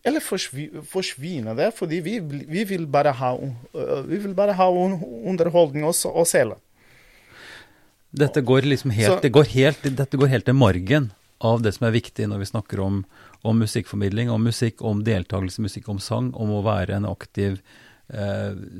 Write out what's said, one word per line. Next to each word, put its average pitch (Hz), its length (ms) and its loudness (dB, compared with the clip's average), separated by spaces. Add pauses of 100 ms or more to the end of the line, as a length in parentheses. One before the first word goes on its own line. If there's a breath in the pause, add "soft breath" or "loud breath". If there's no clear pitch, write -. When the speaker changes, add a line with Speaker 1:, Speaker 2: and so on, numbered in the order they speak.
Speaker 1:
Eller 285 160 0
forsvi-, 151 640 -8
forsvinner 143 720 -6
det, 185 160 0
fordi 170 280 -4
vi, 208 200 -6
vi 151 420 -6
vil 190 220 -4
bare 143 260 2
ha, 127 220 -2
øh, 135 720 -6
vi 165 120 -4
vil 202 180 -6
bare 202 180 2
ha 185 160 4
un-, 180 320 0 (240)
underholdning 165 580 2
og 165 140 0
s-, - 80 -2
og 160 220 2
sele. 117 280 2 (1600 loud breath)
Speaker 2:
Dette 143 280 2
går 131 200 4
liksom 135 300 0
helt, 110 180 4
Speaker 1:
Så 185 120 4
Speaker 2:
det 127 140 2
går 147 160 8
helt, 135 320 4 (140)
dette 139 200 -2
går 135 140 4
helt 117 160 0
til 123 80 4
margen 110 540 4 (320)
av 117 200 2
det 107 140 2
som 120 100 -2
er 110 80 2
viktig - 380 -2
når 101 100 -6
vi 98 80 -6
snakker 104 320 -6
om, 98 200 0 (420 loud breath)
om 110 180 2
musikkformidling, 107 680 -2
om 110 160 0
musikk, 117 340 -2
om 104 240 -2
deltagelse, 95 560 -2
musikk, 104 300 -6
om 98 100 -6
sang, 123 320 -4
om 110 160 -4
å 104 160 -2
være 98 320 0
en 101 80 -2
aktiv, 98 540 -4 (500 soft breath)
eh, 101 460 -6 (240)